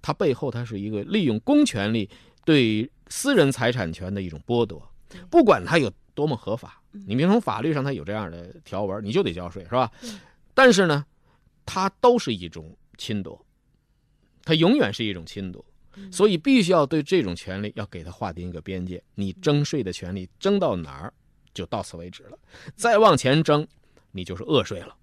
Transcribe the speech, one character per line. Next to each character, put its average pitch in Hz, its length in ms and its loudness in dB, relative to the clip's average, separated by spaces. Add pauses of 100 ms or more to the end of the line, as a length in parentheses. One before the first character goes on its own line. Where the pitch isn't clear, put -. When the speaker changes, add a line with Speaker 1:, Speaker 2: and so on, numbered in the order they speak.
Speaker 1:
它 - 100 -6
背 160 220 0
后 139 160 -6
它 117 140 -8
是 107 140 -10
一 101 120 -6
个 104 120 -4
利 202 220 -2
用 110 160 2
公 294 240 4
权 110 280 -2
力 110 160 -2 (360)
对 120 460 2 (180)
私 - 260 -2
人 151 160 6
财 113 220 -2
产 101 180 -4
权 90 220 -8
的 101 80 -4
一 92 80 -6
种 76 180 -12
剥 117 200 0
夺， 82 200 -16 (220)
Speaker 2:
对。 - 100 -18 (120)
Speaker 1:
不 330 120 6
管 151 220 4
它 160 140 2
有 123 120 0 (280)
多 147 80 0
么 147 100 -2
合 107 200 -6
法。 - 260 -16 (120)
Speaker 2:
嗯。 101 120 -18
Speaker 1:
你 98 80 -6
比 131 80 2
如 175 80 4
从 226 100 4
法 110 200 -4
律 156 120 -2
上 139 120 -2
它 139 80 -4
有 90 100 -8
这 98 100 -8
样 104 160 -6
的 87 240 -16 (120)
条 95 180 -6
文， 104 220 -6
你 101 80 -6
就 185 100 0
得 110 100 -2
交 87 160 -10
税， 90 140 -14
是 85 80 -16
吧？ 123 180 0 (120)
Speaker 2:
对。 240 100 -14 (420)
Speaker 1:
但 254 200 8
是 180 160 4
呢， 147 160 0 (600)
它 190 240 -2 (120)
都 247 180 6
是 123 160 -2
一 87 140 -10
种 80 280 -16 (200)
侵 104 260 -6
夺， - 180 -14 (1000)
它 165 120 0
永 170 220 4
远 98 160 0
是 120 120 -6
一 107 80 -4
种 85 120 -10
侵 95 280 -10
夺。 - 120 -18 (320)
Speaker 2:
嗯。 196 140 -18
Speaker 1:
所 185 160 2
以 196 100 4
必 262 240 4
须 180 120 2
要 160 120 6
对 151 160 0
这 156 220 0
种 90 140 -4
权 95 260 -10
利 104 140 -8
要 101 100 -8
给 85 160 -14
它 82 80 -14
划 92 220 -8
定 87 160 -10
一 - 20 -10
个 85 100 -10
边 92 240 -8
界， 90 160 -10 (140)
你 98 200 -6
征 147 300 0
税 143 160 -4
的 95 120 -4
权 90 200 -10
利 92 160 -10 (120)
征 196 180 2
到 156 160 0
哪 76 220 -8
儿 82 180 -14 (400)
就 95 120 -8
到 107 140 -6
此 - 160 -12
为 85 140 -14
止 - 140 -20
了， - 120 -20 (380)
再 226 240 2
往 208 180 8
前 135 240 4
征， 151 240 2 (460)
你 92 140 -10
就 90 100 -8
是 85 80 -12
恶 139 220 0
税 92 160 -8
了 - 220 -20